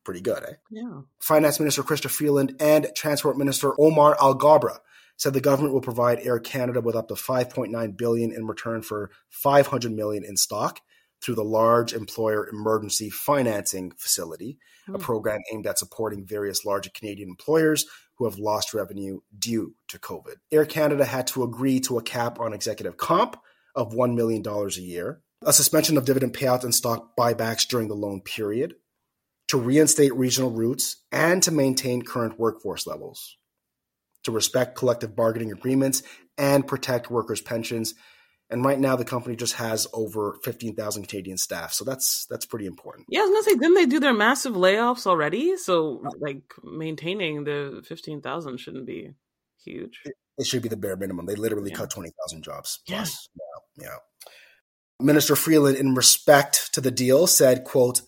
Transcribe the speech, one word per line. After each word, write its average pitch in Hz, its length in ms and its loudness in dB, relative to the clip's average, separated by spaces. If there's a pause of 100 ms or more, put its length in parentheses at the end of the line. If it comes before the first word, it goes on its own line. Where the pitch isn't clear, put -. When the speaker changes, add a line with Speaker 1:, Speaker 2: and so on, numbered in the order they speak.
Speaker 1:
Pretty 90 160 -10
good, 104 220 -4
eh? - 100 -12 (180)
Speaker 2:
Yeah. 220 300 -12 (200)
Speaker 1:
Finance 151 400 4
Minister 143 220 0
Chrystia 143 280 -2
Freeland 139 500 2
and 151 340 6
Transport 143 440 0
Minister 139 420 0
Omar 151 360 8
Alghabra 139 640 6 (400)
said 139 140 -2
the 131 80 0
government 143 320 2
will 131 80 2
provide 120 400 2
Air 123 180 0
Canada 123 440 -2
with 113 120 0
up 113 140 -2
to 101 80 -8
five 127 320 -2
point 113 240 -6
nine 113 200 -4
billion 117 420 0
in 113 120 -8
return 110 360 -6
for 104 280 -8 (200)
five 139 380 4
hundred 120 240 -4
million 107 320 -4
in 101 120 -8
stock 107 440 -4 (440)
through 123 120 -4
the 110 80 -2
Large 113 500 4
Employer 110 540 -2
Emergency 107 600 -2
Financing 104 880 -2
Facility, 90 640 -6 (300)
a 190 40 -14
Speaker 2:
Hmm. 98 60 -8
Speaker 1:
program 107 420 -4 (100)
aimed 107 160 -8
at 98 120 -2
supporting 101 480 -8
various 101 400 -6
large 98 260 -4
Canadian 101 380 -12
employers 156 560 0 (320)
who 120 80 -2
have 98 120 -6
lost 104 360 -4
revenue 98 460 -6 (180)
due 110 360 -4 (140)
to - 100 -16
covid. - 380 -14 (160)
Air 151 140 6
Canada 147 400 2
had 127 220 -4
to 135 140 -4
agree 127 380 0
to 127 180 -2
a 113 40 -4
cap 117 360 -4
on 113 140 -4
executive 104 460 -6
comp 220 380 0 (380)
of 113 200 -4
one 123 200 2
million 113 280 0
dollars 104 340 -4
a 92 60 -10
year, 90 400 -8 (200)
a 151 120 2
suspension 156 420 2
of 135 80 2
dividend 131 300 0
payouts 127 300 0
and 117 100 -2
stock - 440 -2
buybacks 113 480 0
during 117 220 -2
the 104 60 -8
loan 101 260 -6
period, 110 540 -6 (760)
to - 80 0
reinstate 139 580 4
regional 127 360 0
routes, 113 460 -2 (140)
and 165 320 2
to 185 80 2
maintain 131 520 0
current 117 360 -4
workforce 107 480 -2
levels, - 500 -14 (880)
to 120 80 -4
respect 120 440 0
collective 117 380 0
bargaining 113 380 0
agreements 135 500 0 (360)
and 139 280 4
protect 131 440 -2
workers' 113 320 -2
pensions. 113 520 -6 (540)
And 120 160 -2
right 139 140 2
now, 135 160 4
the 123 100 -2
company 123 300 -6
just 117 200 -4
has 110 380 -2
over 107 520 -4
fifteen 113 320 -8
thousand 104 320 -6
Canadian 95 280 -10
staff. 87 360 -6
So - 120 -6
that's, - 460 -4
that's - 160 -8
pretty 104 200 -8
important. - 440 -14
Speaker 2:
Yeah, - 100 0
I - 40 4
was 381 80 2
gonna 427 100 2
say, 415 140 4
didn't 330 180 4
they 359 120 6
do 269 120 2
their 269 160 4
massive 233 400 2
layoffs 214 500 2
already? 190 520 2
So, 160 480 0
Speaker 1:
Yeah. 117 60 -6 (100)
Speaker 2:
like, 143 220 -6 (200)
maintaining 160 800 -6
the 143 420 -6
fifteen 156 380 -12
thousand 135 360 -8
shouldn't 131 280 -14
be - 240 -12 (540)
huge. - 400 -14
Speaker 1:
It, 143 100 -12 (240)
it 127 80 -4
should 123 160 -2
be 117 60 -4
the 110 80 -6
bare 98 200 -6
minimum. 92 300 -8
They 98 80 -4
literally 104 380 -4
Speaker 2:
Yeah. 80 60 -10
Speaker 1:
cut - 120 -8
twenty 85 300 -12
thousand 78 240 -12
jobs 73 420 -12
Speaker 2:
Yeah. 190 120 -8
Speaker 1:
plus. 190 380 -8
Yeah, - 520 -20
yeah. - 80 -14 (1080)
Minister 147 320 6
Freeland, 143 400 4
in 135 180 2
respect - 800 6
to 151 60 -2
the 127 100 0
deal, 127 360 4
said, 127 380 6
quote, 127 440 2